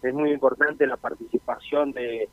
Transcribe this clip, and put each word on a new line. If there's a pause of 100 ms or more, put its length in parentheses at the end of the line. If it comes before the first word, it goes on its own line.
Es
muy
importante
la
participación
de